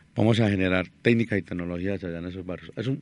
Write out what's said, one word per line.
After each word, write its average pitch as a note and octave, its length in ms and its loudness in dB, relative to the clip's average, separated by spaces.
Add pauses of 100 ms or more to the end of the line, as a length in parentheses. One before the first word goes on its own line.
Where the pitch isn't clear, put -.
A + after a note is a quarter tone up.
(160)
vamos A2 240 4
a A2 80 4
generar F#2 400 2 (140)
técnicas A#2 360 4
y F2+ 40 -2
tecnologías F2 600 -6
allá E2+ 160 -6
en E2+ 80 -8
esos F2+ 180 -10
barrios. F2+ 320 -10
A - 40 -4
esos, B2+ 220 -2